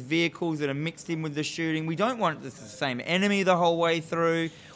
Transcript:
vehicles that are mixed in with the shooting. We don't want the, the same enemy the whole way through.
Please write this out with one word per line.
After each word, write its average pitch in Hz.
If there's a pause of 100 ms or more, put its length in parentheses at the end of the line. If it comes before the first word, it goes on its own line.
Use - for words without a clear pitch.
vehicles 160
that 143
are 135
mixed 160
in 160
with 156
the 151
shooting. 160
We 165
don't 226
want 156
the, 135
the -
same 123
enemy 196
the 180
whole 170
way 165
through. 165 (260)